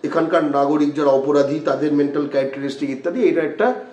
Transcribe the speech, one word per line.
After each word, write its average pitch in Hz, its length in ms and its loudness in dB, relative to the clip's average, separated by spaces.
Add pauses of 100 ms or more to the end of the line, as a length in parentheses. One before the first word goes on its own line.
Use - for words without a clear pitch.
এখানকার 165 400 0
নাগরিক, 143 520 0
যারা 147 140 2
অপরাধী, 143 500 2
তাদের 147 340 0
মেন্টাল 143 360 0
ক্যারেক্টারিস্টিক 139 600 -4
ইত্যাদি, 175 400 0
এটা 160 120 2
একটা 214 320 0 (200)